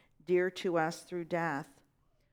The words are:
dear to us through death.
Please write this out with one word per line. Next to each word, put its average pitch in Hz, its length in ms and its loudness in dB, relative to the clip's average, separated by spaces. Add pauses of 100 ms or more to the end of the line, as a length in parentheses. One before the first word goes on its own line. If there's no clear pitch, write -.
(260)
dear 180 240 4
to 175 280 -2
us 165 220 0
through 175 240 -8
death. 160 420 -2 (680)